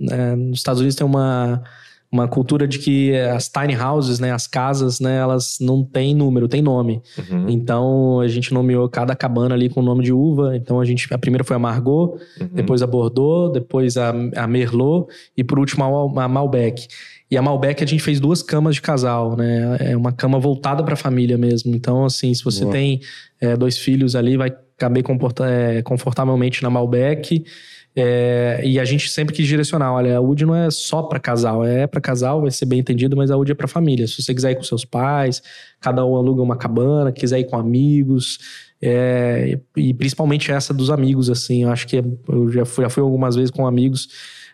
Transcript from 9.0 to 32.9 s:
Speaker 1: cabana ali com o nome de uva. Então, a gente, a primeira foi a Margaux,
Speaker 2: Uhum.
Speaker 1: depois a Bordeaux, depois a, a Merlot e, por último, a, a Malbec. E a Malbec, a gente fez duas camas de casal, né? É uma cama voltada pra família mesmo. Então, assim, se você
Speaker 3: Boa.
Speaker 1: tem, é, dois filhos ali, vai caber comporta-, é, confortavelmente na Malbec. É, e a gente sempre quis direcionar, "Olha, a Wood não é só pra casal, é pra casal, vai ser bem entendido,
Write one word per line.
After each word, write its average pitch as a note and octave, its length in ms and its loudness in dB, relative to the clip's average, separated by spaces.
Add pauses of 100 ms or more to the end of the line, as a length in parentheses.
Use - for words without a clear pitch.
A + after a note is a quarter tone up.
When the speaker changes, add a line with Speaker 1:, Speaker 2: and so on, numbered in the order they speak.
Speaker 1:
cabana B2 380 0
ali B2 160 2
com B2+ 120 -2
o - 20 2
nome B2 200 2
de B2+ 100 2
uva. C#3 420 2
Então, B2 240 -2
a B2 60 2
gente, B2 280 -2
a B2+ 40 -2
primeira B2+ 260 0
foi B2+ 140 -2
a - 20 -2
Margaux, B2+ 640 0 (180)
Speaker 2:
Uhum. F2+ 140 -8
Speaker 1:
depois A#2+ 280 0
a B2 60 0
Bordeaux, C3 640 0
depois B2+ 460 -2
a, A#2+ 160 0 (240)
a A#2 100 -2
Merlot B2 600 2 (280)
e, C3 80 0
por C#3 160 0
último, C#3 240 0
a, C#3 400 0
a B2+ 60 -2
Malbec. B2+ 580 0 (440)
E C3 60 2
a B2+ 40 2
Malbec, C#3 420 0
a D3 40 0
gente D#3 160 0
fez C#3+ 160 0
duas D#3 240 2
camas D3+ 320 2
de C#3 60 -6
casal, A#2+ 540 0
né? A#2 440 0
É B2 180 0
uma A#2+ 140 0
cama C3 280 0
voltada C#3 440 0
pra D3+ 120 -2
família B2 400 0
mesmo. A#2+ 400 0
Então, B2 300 0
assim, B2+ 260 0
se A#2+ 120 -2
você G2+ 180 -2
Speaker 3:
Boa. G2+ 120 0
Speaker 1:
tem, C3+ 260 0 (420)
é, A#2+ 160 2
dois B2 180 0
filhos C3 400 0
ali, B2 220 2
vai C3 180 -2 (220)
caber B2+ 240 0
comporta-, B2+ 480 -2
é, A#2+ 320 0
confortavelmente B2+ 800 -2
na B2 80 -2
Malbec. C3 720 0 (520)
É, B2 680 0
e C3 160 2
a B2+ 60 0
gente C#3+ 240 -2
sempre D3+ 260 -4
quis D#3 120 0
direcionar, D3 460 0
"Olha, B2 240 2
a - 20 2
Wood C#3+ 260 2
não D#3+ 100 4
é E3+ 140 2
só D#3 340 -4
pra C#3+ 160 -4
casal, A#2 460 0
é B2+ 220 2
pra D#3 140 -6
casal, C3 400 -2
vai C#3 100 0
ser - 140 -4
bem B2+ 140 2
entendido, B2+ 380 0